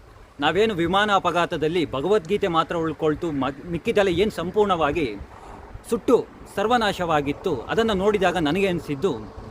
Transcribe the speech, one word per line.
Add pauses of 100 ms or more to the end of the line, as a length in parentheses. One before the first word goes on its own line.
(400)
ನಾವೇನು
ವಿಮಾನ
ಅಪಘಾತದಲ್ಲಿ
ಭಗವದ್ಗೀತೆ
ಮಾತ್ರ
ಉಳ್ಕೊಳ್ತು,
ಮ-, (200)
ಮಿಕ್ಕಿದೆಲ್ಲ
ಏನ್
ಸಂಪೂರ್ಣವಾಗಿ (760)
ಸುಟ್ಟು (300)
ಸರ್ವನಾಶವಾಗಿತ್ತು,
ಅದನ್ನ
ನೋಡಿದಾಗ
ನನಗೆ
ಅನ್ಸಿದ್ದು (160)